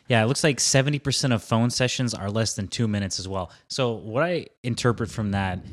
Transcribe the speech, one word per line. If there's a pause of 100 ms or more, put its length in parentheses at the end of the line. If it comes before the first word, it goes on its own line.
Yeah,
it
looks
like
seventy
percent
of
phone
sessions
are
less
than
two
minutes
as
well. (180)
So
what
I (160)
interpret
from
that (140)